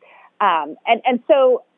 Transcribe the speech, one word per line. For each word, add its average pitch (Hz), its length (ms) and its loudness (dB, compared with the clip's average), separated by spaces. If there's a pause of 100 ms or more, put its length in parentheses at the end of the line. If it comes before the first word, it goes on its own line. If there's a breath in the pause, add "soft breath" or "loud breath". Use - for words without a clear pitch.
(400 soft breath)
Um, 160 360 -2 (100)
and, 226 180 0
and 247 220 -2
so 262 380 2 (140)